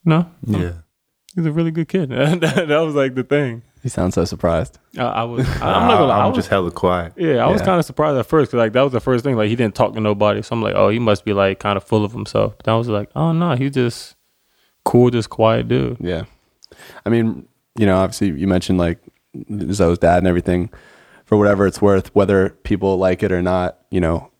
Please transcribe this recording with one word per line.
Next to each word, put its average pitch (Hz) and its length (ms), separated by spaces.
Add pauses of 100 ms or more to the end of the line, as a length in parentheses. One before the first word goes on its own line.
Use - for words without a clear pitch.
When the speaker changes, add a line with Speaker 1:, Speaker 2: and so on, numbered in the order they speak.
Speaker 1:
You 170 60
know? 170 140 (200)
Speaker 2:
Yeah. 92 280 (600)
Speaker 1:
"He's 170 120
a 147 40
really 165 200
good 160 160
kid." 170 220
<laughs> 143 320
That, 160 260
that 147 120
was, 156 160
like, 135 200
the 127 80
thing. 127 400 (180)
Speaker 3:
He 127 80
sounds 90 260
so 85 100
surprised. 82 520 (200)
Speaker 1:
I, - 60
I 117 200
was, 120 240
I, - 120
Speaker 2:
Nah, - 200
Speaker 1:
I'm 220 80
not - 100
gonna 151 100
lie, 110 120
I - 20
Speaker 2:
I'm 156 80
Speaker 1:
was 262 80
Speaker 2:
just - 120
hella 92 220
quiet. 90 460
Speaker 1:
Yeah, 143 280
I 147 60
was 202 100
Speaker 3:
Yeah. - 60
Speaker 1:
kinda 175 160
surprised 147 340
at 113 100
first 151 240
'cause, 123 80
like, 110 140
that 123 100
was 135 100
the 117 80
first 127 240
thing. 135 100
Like, 107 140
he 117 80
didn't 113 180
talk 107 200
to 110 40
nobody. 104 440
So - 120
I'm 113 60
like, 104 140
"Oh, 101 140
he 113 100
must 107 260
be, 104 80
like, 98 260
kinda 101 220
full 107 240
of 107 80
himself." 104 440
But - 140
I 113 60
was 120 100
like, 104 280
"Oh, 160 180
no, 165 220
he's 135 180
just 123 420 (720)
cool, 123 240
just 117 220
quiet 113 360
dude." 120 320
Speaker 3:
Yeah. 87 240 (800)
I 101 40
mean, 113 360 (340)
you 107 80
know, 92 100
obviously 95 320
you 78 180
mentioned, 90 300
like, 87 220 (720)
Zoe's 90 260
dad 87 220
and 92 80
everything. 87 420 (560)
For 107 120
whatever 101 280
it's - 160
worth, 98 340
whether 98 340 (140)
people 98 340
like 92 260
it 95 80
or 90 100
not, 90 380 (120)
you 92 100
know 82 280 (100)